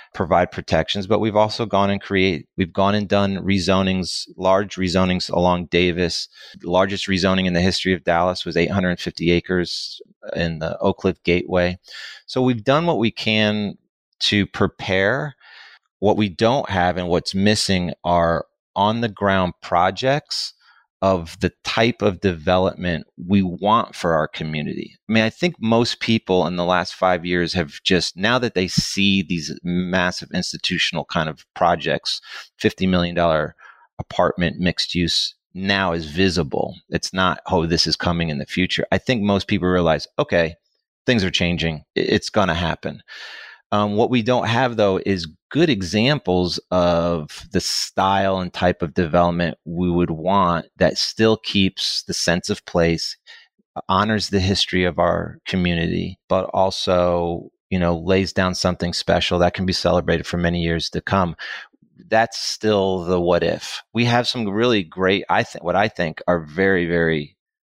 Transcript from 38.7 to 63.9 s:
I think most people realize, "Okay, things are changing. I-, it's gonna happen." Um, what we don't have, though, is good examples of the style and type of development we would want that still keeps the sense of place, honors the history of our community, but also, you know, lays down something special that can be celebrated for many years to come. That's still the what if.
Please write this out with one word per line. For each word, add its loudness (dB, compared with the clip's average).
I 2
think -2
most 2
people 0
realize, 2
"Okay, 0
things 2
are 0
changing. -2
I-, 2
it's 0
gonna 2
happen." -6
Um, 0
what 2
we 2
don't 0
have, 0
though, 2
is -2
good 2
examples 0
of 0
the 0
style 0
and -6
type 0
of -4
development 2
we -2
would 2
want 0
that 2
still 2
keeps -2
the -6
sense -2
of -6
place, 0
honors 2
the 0
history 0
of -2
our 0
community, -2
but 0
also, 0
you 0
know, 2
lays 0
down 0
something -2
special 0
that 2
can -4
be 0
celebrated 0
for -4
many 0
years -2
to -6
come. 0
That's 0
still 0
the 2
what 2
if. -4